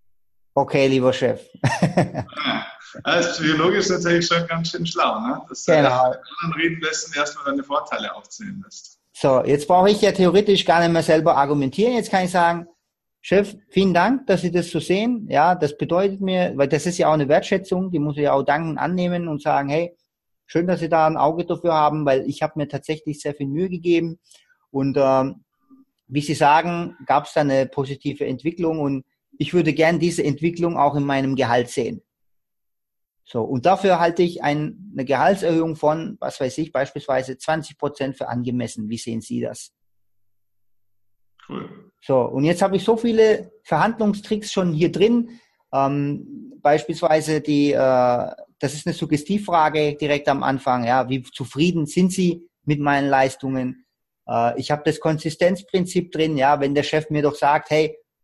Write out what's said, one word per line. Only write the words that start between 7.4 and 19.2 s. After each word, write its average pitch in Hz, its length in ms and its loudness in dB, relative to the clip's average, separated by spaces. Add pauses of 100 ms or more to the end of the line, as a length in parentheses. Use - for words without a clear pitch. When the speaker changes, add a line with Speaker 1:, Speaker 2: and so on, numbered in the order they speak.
Speaker 2:
deine 139 180 -4
Vorteile 117 520 -6
aufzählen 98 480 -14
lässt. - 360 -20 (140)
Speaker 1:
So, 131 300 2
jetzt 143 240 0
brauche 185 220 6
ich 208 120 2
ja 202 100 4
theoretisch 190 540 4
gar 170 140 4
nicht 170 120 4
mehr 165 120 2
selber 160 320 4
argumentieren. 143 580 0
Jetzt 233 160 -2
kann 185 160 0
ich 180 60 -4
sagen, 170 340 2 (560)
Chef, 202 340 0 (140)
vielen 190 240 2
Dank, 208 340 2
dass 185 140 2
Sie 175 100 -2
das 175 180 -2
so 165 100 -4
sehen. 208 500 -2
Ja, 151 240 4
das 151 240 -2
bedeutet 190 440 -2
mir, 185 340 0
weil 139 140 2
das 151 160 -2
ist 175 120 -4
ja 156 120 2
auch 156 40 4
eine 151 140 0
Wertschätzung, 190 640 0
die 170 80 -2
muss 147 160 -2
ich 147 80 -4
ja 139 100 2
auch 139 100 2
danken, 151 340 -2
annehmen 175 500 -2